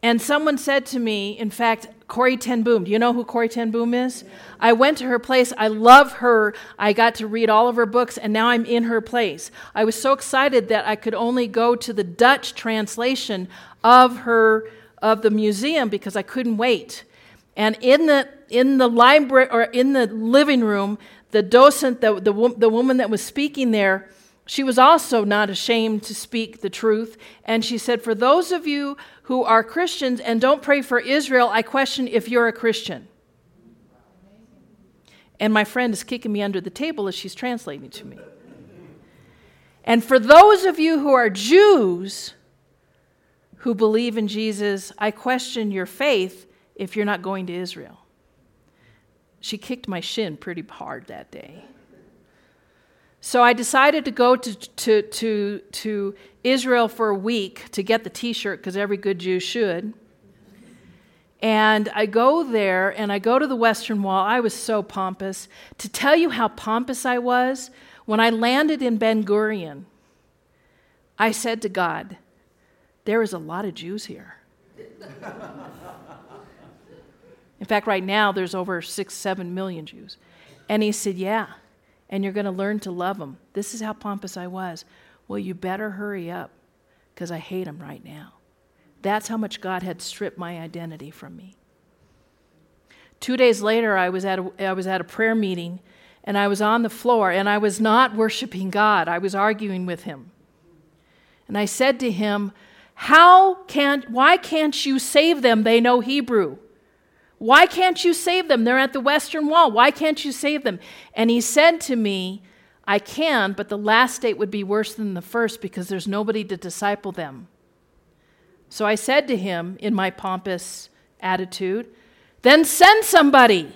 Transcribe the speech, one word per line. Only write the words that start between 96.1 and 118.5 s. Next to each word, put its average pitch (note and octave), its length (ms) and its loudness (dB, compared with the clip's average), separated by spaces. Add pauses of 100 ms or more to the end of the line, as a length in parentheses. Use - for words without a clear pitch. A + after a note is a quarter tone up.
and G3+ 140 -4
I G3+ 100 0
was G3+ 140 -2
on A3+ 220 0
the A3 60 -4
floor, A3+ 420 0
and G3 160 0
I G#3 100 0
was G#3 220 -2
not G#3+ 360 2
worshiping G#3+ 540 -4
God. G3+ 380 2
I E3+ 100 -2
was F#3+ 160 -6
arguing G3+ 520 -2
with F3 180 -8
him. C#3 280 -16 (1160)
And G3+ 100 -6
I G#3 80 -2
said C4 360 0
to B3 100 -2
him, G3+ 400 -4 (440)
"How F4+ 600 8 (120)
can't, C#4 420 -2
why C4+ 280 4
can't D#4 480 -4
you C4+ 140 -2
save D4 420 2
them? A3+ 220 2
They A3+ 160 4
know B3 200 4
Hebrew. A3+ 580 -2 (800)
Why C#4 300 6
can't F#4 360 -2
you F4 100 2
save F4 340 -2
them? B3+ 160 2
They're B3 160 2
at C4+ 140 0
the C#4 60 -6
Western D4 480 -2
Wall. D#4 240 4
Why A#3+ 200 6
can't D#4 340 -4
you C#4+ 60 -8
save D4 320 -4
them?" F#3+ 160 -4 (340)
And A3+ 160 0
he A#3 100 2
said D#4+ 420 2
to C4+ 140 -4
me, G3 460 -4 (440)
"I G3+ 140 0
can, A3+ 540 -2
but G3+ 160 -10
the G#3 80 -6
last A3+ 380 2
state A3+ 220 -4
would G3+ 140 -4
be G3+ 120 -6
worse G#3 320 -2
than G#3 180 -6
the F3 80 -8
first A3+ 400 -4
because F3+ 260 -10
there's F#3+ 200 -8
nobody G#3 360 -4
to F#3+ 140 -8
disciple G3+ 540 -6
them." D3+ 360 -12 (1200)